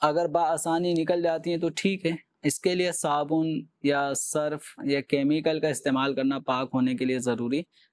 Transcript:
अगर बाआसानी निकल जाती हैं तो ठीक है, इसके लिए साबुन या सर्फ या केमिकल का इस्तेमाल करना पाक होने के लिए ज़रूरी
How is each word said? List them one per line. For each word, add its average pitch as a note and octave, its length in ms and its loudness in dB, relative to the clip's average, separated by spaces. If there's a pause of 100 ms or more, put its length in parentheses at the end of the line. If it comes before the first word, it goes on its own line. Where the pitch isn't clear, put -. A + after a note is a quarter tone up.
अगर D#3 240 2
बाआसानी E3 680 0
निकल E3 280 0
जाती E3 280 0
हैं E3+ 100 -2
तो E3 80 0
ठीक F#3+ 380 -2
है, C4+ 120 -2 (260)
इसके F3+ 300 0
लिए F3+ 180 0
साबुन D#3 720 0 (180)
या C#3+ 280 2
सर्फ D3+ 600 -4 (100)
या C#3 160 2
केमिकल D3 600 2
का D#3 80 2
इस्तेमाल C3+ 460 0
करना C3+ 240 0
पाक B2+ 360 -2
होने B2+ 200 2
के B2 100 -2
लिए B2+ 140 0
ज़रूरी A#2+ 480 -2 (260)